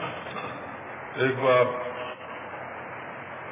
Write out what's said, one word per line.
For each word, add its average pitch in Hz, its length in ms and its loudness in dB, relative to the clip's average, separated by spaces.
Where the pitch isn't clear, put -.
एक 127 120 4
बार 127 540 6